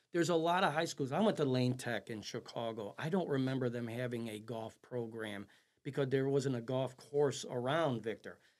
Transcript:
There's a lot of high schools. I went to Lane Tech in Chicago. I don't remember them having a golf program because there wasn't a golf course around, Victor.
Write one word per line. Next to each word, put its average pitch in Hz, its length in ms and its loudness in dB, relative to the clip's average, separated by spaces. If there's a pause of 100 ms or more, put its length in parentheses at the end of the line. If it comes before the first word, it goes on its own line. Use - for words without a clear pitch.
(120)
There's 170 180 2
a 180 40 6
lot 170 300 4
of 160 80 4
high 160 140 2
schools. 139 260 -4
I 160 80 2
went 214 160 4
to 156 80 2
Lane 127 320 4
Tech 117 320 -4
in 110 140 -8
Chicago. 113 760 -6
I 135 100 -4
don't 175 200 2
remember 131 400 2
them 120 180 -2
having 120 420 -4
a 107 100 -8
golf 110 440 -8
program 113 640 -6 (380)
because 139 240 0
there 135 200 2
wasn't 139 280 2
a 120 40 -2
golf 127 360 -2
course 139 540 0
around, 131 520 0
Victor. 98 360 -8 (220)